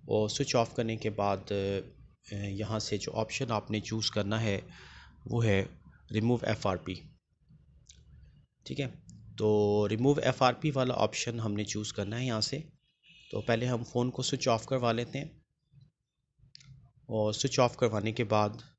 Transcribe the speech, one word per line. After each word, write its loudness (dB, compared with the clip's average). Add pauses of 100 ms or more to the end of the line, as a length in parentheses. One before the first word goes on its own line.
और 2
स्विच -4
ऑफ 2
करने -2
के -4
बाद, -2
अ, -6
यहाँ -4
से -4
जो -6
ऑप्शन -2
आपने -2
चूज़ -4
करना 0
है 0 (680)
वो 0
है 4 (440)
remove 2
एफ़आरपी, -2 (1700)
ठीक -6
है। -2 (520)
तो 4 (440)
remove 4
एफ़आरपी 4
वाला 0
ऑप्शन 0
हमने -2
चूज़ -6
करना -4
है -4
यहाँ 0
से। -2 (720)
तो -4
पहले 0
हम -2
फ़ोन 0
को -6
स्विच -2
ऑफ 2
करवा 2
लेते -2
हैं -8 (1800)
और 2
स्विच -2
ऑफ 4
करवाने 0
के -2
बाद 2 (160)